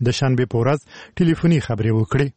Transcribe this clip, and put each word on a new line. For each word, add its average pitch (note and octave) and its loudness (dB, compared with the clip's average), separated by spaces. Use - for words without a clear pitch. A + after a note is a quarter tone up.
د A#2+ 0
شنبې B2+ 0
په A#2 -4
ورځ B2+ 2
ټلیفوني E3 2
خبرې A2 -2
وکړې. B2+ 0